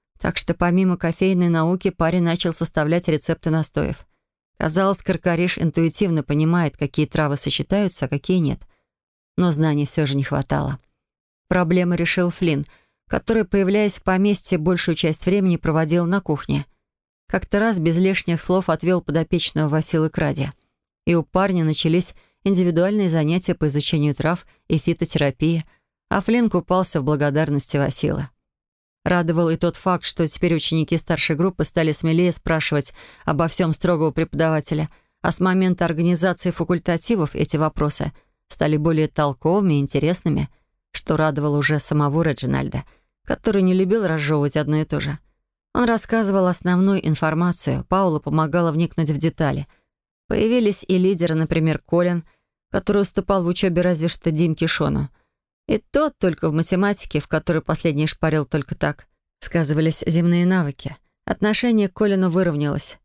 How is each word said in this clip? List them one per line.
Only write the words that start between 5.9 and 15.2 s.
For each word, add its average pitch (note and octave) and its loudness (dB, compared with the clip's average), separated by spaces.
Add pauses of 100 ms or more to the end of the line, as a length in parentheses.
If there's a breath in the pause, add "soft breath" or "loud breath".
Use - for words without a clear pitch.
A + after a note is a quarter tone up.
понимает, D#3 0
какие D3 -2
травы D3 -2
сочетаются, - -2
а - -6
какие F3+ 0
нет. D3 -2 (800)
Но F3 2
знаний D3 2
всё D3+ -2
же C#3 -2
не C#3 0
хватало. C#3+ -4 (680)
Проблему F3+ 2
решил F3 0
Флинн, D3+ -2 (420 soft breath)
который, A3+ 0
появляясь G3 0
в - -16
поместье, F#3+ 0
большую E3+ 0
часть D#3+ -2